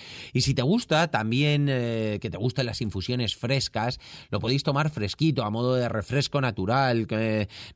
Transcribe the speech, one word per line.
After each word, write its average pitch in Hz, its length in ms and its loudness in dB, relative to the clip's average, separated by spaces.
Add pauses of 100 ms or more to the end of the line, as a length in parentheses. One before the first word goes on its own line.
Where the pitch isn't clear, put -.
(320)
Y 127 100 2
si 131 120 2
te 123 80 0
gusta 165 480 2
también, 143 580 2
eh, 113 520 0
que 110 100 -4
te 85 60 -6
gusten 123 300 0
las 113 160 -6
infusiones 113 520 -2
frescas, 123 640 -2 (320)
lo - 100 -2
podéis 131 220 0
tomar 151 280 2
fresquito, 127 520 0
a 107 80 -2
modo 120 240 2
de 123 140 2
refresco 131 520 -2
natural, 117 680 2
que 110 420 0 (280)